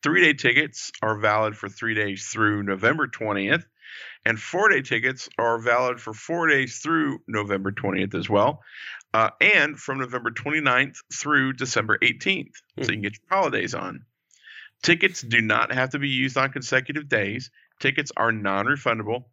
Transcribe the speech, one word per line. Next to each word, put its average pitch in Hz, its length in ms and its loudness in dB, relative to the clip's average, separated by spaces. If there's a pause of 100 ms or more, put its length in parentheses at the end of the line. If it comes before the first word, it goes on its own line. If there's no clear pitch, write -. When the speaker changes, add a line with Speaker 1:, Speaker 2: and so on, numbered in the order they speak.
Speaker 1:
Three-day 160 300 6
tickets 131 580 0 (120)
are 110 160 2
valid 107 360 2
for 101 140 -8
three 113 240 -4
days 101 340 -2
through 104 360 0
November 113 440 0
twentieth, 107 560 -2 (600)
and 113 140 0
four-day 180 420 2
tickets 127 560 -2
are 117 220 0
valid 120 420 2
for 117 120 -10
four 165 340 -4
days 135 320 2
through 151 480 0
November 101 440 -2
twentieth 95 440 -2
as 90 140 -4
well, 110 320 4 (520)
uh, 110 160 4 (100)
and 156 400 4
from 135 200 -6
November 120 320 -4
twenty-ninth 139 680 0 (160)
through 135 400 0
December 117 480 0
eighteenth, 135 540 -2 (240)
so 139 60 -2
Speaker 2:
Hmm. - 40 0
Speaker 1:
you 92 60 -2
can 107 80 -6
get 101 140 -4
your - 200 -2
holidays 117 380 0
on. 90 280 -8 (760)
Tickets 175 400 2
do 120 180 2
not 110 320 2
have 131 200 0
to 147 80 -4
be 143 100 -2
used 131 260 -2
on 135 160 0
consecutive 139 560 -4
days. 113 440 -2 (280)
Tickets 139 380 -2
are 113 140 2
non-refundable, 110 1000 -2